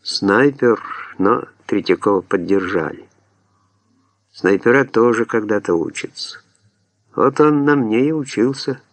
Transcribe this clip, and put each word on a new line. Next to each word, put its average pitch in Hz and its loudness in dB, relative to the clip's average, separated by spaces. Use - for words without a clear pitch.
Снайпер, 120 2
но 101 2
Третьякова 95 0
поддержали. 92 -4
Снайпера 117 2
тоже 117 2
когда-то 104 -2
учатся. - -8
Вот 135 0
он 151 4
на 147 2
мне 123 0
и 156 -2
учился. 135 -4